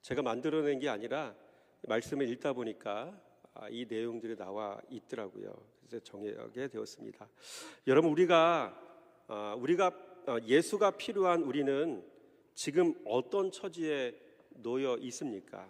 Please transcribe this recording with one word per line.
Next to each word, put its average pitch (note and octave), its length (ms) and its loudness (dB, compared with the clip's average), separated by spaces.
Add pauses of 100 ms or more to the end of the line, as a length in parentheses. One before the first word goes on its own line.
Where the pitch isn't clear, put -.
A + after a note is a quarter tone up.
제가 C3 220 -4
만들어낸 C#3+ 560 0
게 C#3 100 -2
아니라 A#2 480 -4 (460)
말씀을 A#2+ 480 0
읽다 B2+ 240 -2
보니까, A#2 680 -6 (320)
아, - 160 -14
이 A#2+ 180 -8
내용들이 A2+ 500 -4
나와 G2+ 520 -8
있더라고요. G#2 680 -10 (260)
그래서 A#2 220 -12
정하게 A2+ 640 -8
되었습니다. A2 600 -12 (600)
여러분, D#3 220 8
우리가, E3 680 6 (460)
아, G#2 320 -6
우리가, F3 340 4 (320)
아, A#2 220 0
예수가 F3 460 6
필요한 F#3 500 2
우리는 C#3 600 0 (520)
지금 E3 400 2 (100)
어떤 D#3 460 0
처지에 D#3 680 -4 (440)
놓여 B2+ 400 0
있습니까? G#2 680 -8